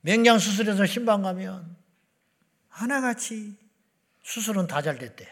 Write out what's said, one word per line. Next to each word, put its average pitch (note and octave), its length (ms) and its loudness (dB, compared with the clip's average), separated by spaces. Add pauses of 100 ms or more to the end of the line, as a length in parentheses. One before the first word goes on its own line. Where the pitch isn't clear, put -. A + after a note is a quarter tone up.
맹장 A3+ 380 6
수술에서 G3+ 480 2
신방 A3 360 0
가면 F#3 540 -8 (920)
하나같이 A#3 920 -4 (600)
수술은 G3+ 440 -2
다 D3 160 -4
잘 C#3+ 160 -2
됐대. B2 340 -16